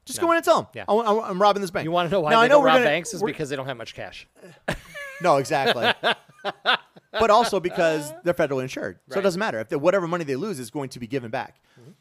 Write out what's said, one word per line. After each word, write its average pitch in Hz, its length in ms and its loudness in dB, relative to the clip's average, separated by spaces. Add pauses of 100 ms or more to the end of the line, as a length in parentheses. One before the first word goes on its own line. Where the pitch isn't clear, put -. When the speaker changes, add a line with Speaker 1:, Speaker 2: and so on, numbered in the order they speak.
Speaker 1:
Just 269 160 -10
Speaker 2:
No. 339 80 2
Speaker 1:
go - 40 6
in 330 40 4
and 330 80 0
tell 320 160 6
'em, 110 120 -6
Speaker 2:
Yeah. 104 140 -10
Speaker 1:
"I 202 60 0
wa-, 226 100 2
I 214 100 2
wa-, 220 120 0
I'm 190 180 -2
robbing 202 200 4
this 175 100 -6
bank." 185 120 -4
Speaker 2:
You 160 60 -6
wanna 175 180 0
know 190 120 0
why 151 100 0
Speaker 1:
Now, 226 100 6
Speaker 2:
they 233 40 6
Speaker 1:
I 247 40 6
know 285 80 4
Speaker 2:
don't 285 60 4
Speaker 1:
we're - 60 6
Speaker 2:
rob 160 80 6
Speaker 1:
gonna, 247 100 4
Speaker 2:
banks 165 260 -2
is 170 80 -10
Speaker 1:
we're 196 60 -2
Speaker 2:
because 151 240 -4
they 143 60 -6
don't 131 100 -8
have 135 120 -8
much - 160 -14
cash. - 340 -16 (400)
<laughs> - 80 -4 (440)
Speaker 1:
No, 160 180 4
exactly. 139 640 0
Speaker 2:
<laughs> 123 140 0 (960)
Speaker 1:
But 214 200 2
also 208 280 4
because 160 540 -2 (100)
they're 170 120 0
federally 139 280 0
insured. 104 360 -8 (100)
So - 80 -8
Speaker 2:
Right. 196 40 -2
Speaker 1:
it - 20 -2
doesn't 185 160 0
matter. 190 220 -4
If 113 100 -8
they, 165 60 -2
whatever 175 300 2
money 170 180 -4
they 139 120 -4
lose 175 240 -6
is 113 100 -12
going 139 200 -8
to - 100 -16
be 120 60 -10
given 117 240 -6
back. 117 300 -8 (200)
Speaker 2:
Mm-hmm. 117 100 -20 (100)